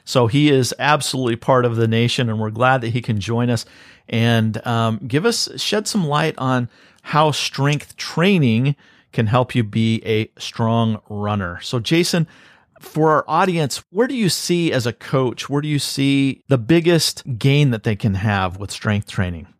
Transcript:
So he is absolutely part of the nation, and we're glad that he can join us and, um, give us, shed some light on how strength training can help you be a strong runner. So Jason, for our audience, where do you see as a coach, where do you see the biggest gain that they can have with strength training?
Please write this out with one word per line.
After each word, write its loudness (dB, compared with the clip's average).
So 2
he 4
is 2
absolutely 0
part 2
of 0
the 2
nation, 0
and -4
we're -4
glad 2
that -4
he -2
can -2
join -2
us -2
and, 0
um, -2
give -2
us, 0
shed -2
some -2
light 0
on 0
how 2
strength -4
training 2
can 0
help 0
you 2
be 0
a 0
strong -2
runner. -4
So -4
Jason, 0
for 0
our 2
audience, 0
where 0
do -6
you 2
see 0
as -2
a -2
coach, -4
where -2
do -6
you -2
see 0
the 4
biggest 2
gain 4
that -2
they 0
can 0
have 0
with -12
strength -2
training? -6